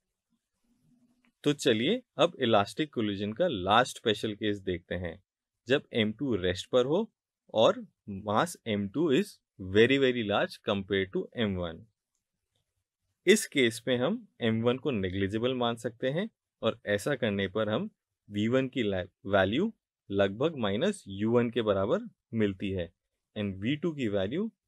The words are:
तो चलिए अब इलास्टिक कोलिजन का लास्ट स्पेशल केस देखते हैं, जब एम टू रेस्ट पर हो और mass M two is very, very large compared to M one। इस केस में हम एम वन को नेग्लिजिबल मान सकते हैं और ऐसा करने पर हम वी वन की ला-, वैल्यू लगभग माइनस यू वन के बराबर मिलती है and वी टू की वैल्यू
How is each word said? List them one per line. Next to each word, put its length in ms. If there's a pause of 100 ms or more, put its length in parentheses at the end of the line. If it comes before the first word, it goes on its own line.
(1400)
तो 100
चलिए 500 (140)
अब 220
इलास्टिक 540
कोलिजन 400
का 140
लास्ट 500
स्पेशल 360
केस 240
देखते 380
हैं, 280 (440)
जब 160 (100)
एम 200
टू 220
रेस्ट 340
पर 160
हो 260 (420)
और 320 (240)
mass 480 (100)
M 120
two 300
is 160 (360)
very, 400
very 260
large 240 (180)
compared 480
to 300
M 100
one। 260 (1400)
इस 200
केस 400
में 100
हम 300 (140)
एम 200
वन 160
को 140
नेग्लिजिबल 600
मान 220
सकते 340
हैं 200 (320)
और 240
ऐसा 300
करने 320
पर 220
हम 200 (400)
वी 180
वन 200
की 160
ला-, 240 (180)
वैल्यू 480 (380)
लगभग 440
माइनस 520
यू 240
वन 180
के 120
बराबर 480 (240)
मिलती 380
है 220 (440)
and 180
वी 200
टू 160
की 160
वैल्यू 440 (160)